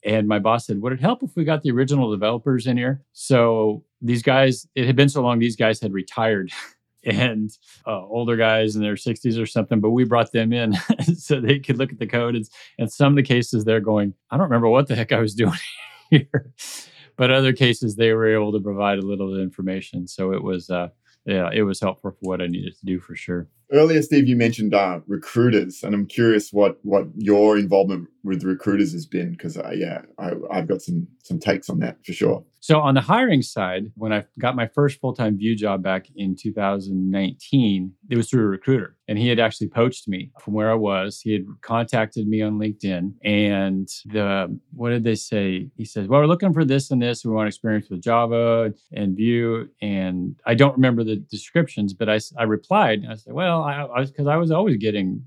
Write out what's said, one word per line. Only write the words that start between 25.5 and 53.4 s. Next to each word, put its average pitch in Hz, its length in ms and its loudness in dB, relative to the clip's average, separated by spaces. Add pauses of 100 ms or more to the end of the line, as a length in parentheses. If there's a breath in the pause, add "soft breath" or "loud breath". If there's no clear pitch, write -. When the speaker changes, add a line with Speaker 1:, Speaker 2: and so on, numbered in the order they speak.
Speaker 2:
and 104 120 -2
I'm 101 120 -2
curious 113 460 2
what, 101 320 2
what 98 320 0
your 104 420 4
involvement 95 500 2 (140)
with 95 220 -4
recruiters 98 480 0
has 85 120 -8
been, 87 320 -6
'cause, 80 220 -10
uh, - 160 -8
yeah, 90 280 -6 (160)
I, 87 140 -6 (180)
I've 87 180 -4
got 95 120 -2
some, 85 280 -4 (140)
some 85 180 -6
takes - 280 -2
on 90 120 -2
that - 260 -6
for - 60 -10
sure. - 320 -2 (160)
Speaker 1:
So 156 200 2
on 139 140 2
the 131 60 4
hiring 185 420 2
side, 95 520 -6
when 107 180 -6
I 104 120 -2 (140)
got 127 180 -2
my 117 100 -2
first 143 340 0
full-time 117 380 -2
Vue 110 160 0
job 101 260 -2
back 95 360 -4
in 95 180 -4
two 107 180 -8
thousand 98 560 -2
nineteen, 98 840 0 (180)
it 120 60 0
was 117 120 0
through 120 140 2
a 107 60 2
recruiter. 98 480 -2 (100)
And 107 100 -4
he 120 120 0
had 117 100 2
actually 110 300 0
poached 120 400 -2
me 92 320 -8
from 104 140 -8
where 107 160 0
I 113 40 2
was. 101 460 -2
He 110 120 -4
had 98 140 -2 (160)
contacted 117 640 -2
me 107 160 0
on 107 160 -2
LinkedIn. 104 640 -4
And 98 640 0 (180)
the, 98 520 -2 (140)
what 120 180 -4
did 120 140 -2
they 113 100 2
say? 98 640 -4
He 113 80 -8
says, 101 240 -6
"Well, 139 120 4
we're 151 60 4
looking 175 260 2
for 156 120 2
this 135 260 0
and 127 100 2
this. 120 240 -4
We 117 60 -2
want 110 160 0
experience 104 420 -4
with 90 140 -10
Java 117 720 2 (180)
and 98 240 -2
Vue." 117 520 0 (120)
And 95 540 -4 (100)
I 117 100 0
don't 135 200 4
remember 127 300 2
the 107 120 -2
descriptions, 104 800 -4
but 107 140 -4
I 107 80 2
s-, - 200 -6
I 117 60 -2
replied. 110 640 0
And 113 80 -12
I - 20 -12
said, 113 200 -18
"Well, 170 280 -2